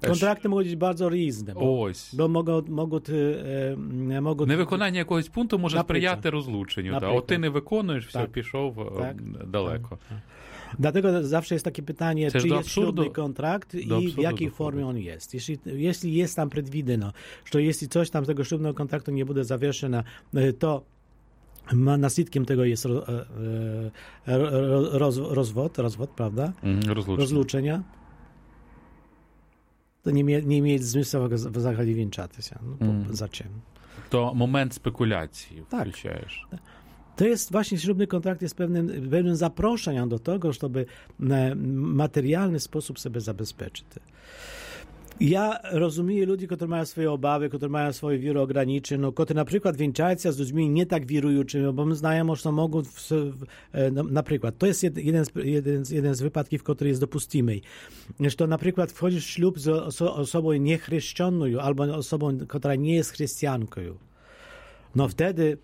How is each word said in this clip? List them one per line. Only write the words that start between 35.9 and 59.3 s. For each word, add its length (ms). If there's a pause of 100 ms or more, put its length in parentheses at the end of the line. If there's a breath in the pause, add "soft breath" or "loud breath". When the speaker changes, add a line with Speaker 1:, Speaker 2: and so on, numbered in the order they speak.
Speaker 2:
To 120
jest 240
właśnie 260
ślubny 300
kontrakt 340
jest 140
pewnym, 540
pewnym 260
zaproszeniem 720
do 100
tego, 340
żeby, 320 (440 loud breath)
e, 260 (200)
materialny 840
sposób 400
sobie 220
zabezpieczyć. 640 (1300 loud breath)
Ja 400 (120)
rozumiem 580
ludzi, 180
którzy 200
mają 180
swoje 260
obawy, 380
którzy 200
mają 240
swoje 260
wiry 220
ograniczone, 600
no, 100
którzy 220
na 120
przykład 320
wieńczają 400
się 140
z 80
ludźmi 300
nie 160
tak 200
wirującymi, 680
bo 120
my 100
znajomych, 440
że 120
mogą 320
w, 280
w, 320 (280 loud breath)
e, 200
na, 120
na 200
przykład, 340
to 100
jest 160
jed-, 140
jeden 280
z, 100
jeden 500
z, 40
jeden 260
z 60
wypadków, 420
który 260
jest 120
dopustimy, 580 (600 loud breath)
że 160
to 120
na 100
przykład 340
wchodzisz 340
w 40
ślub 300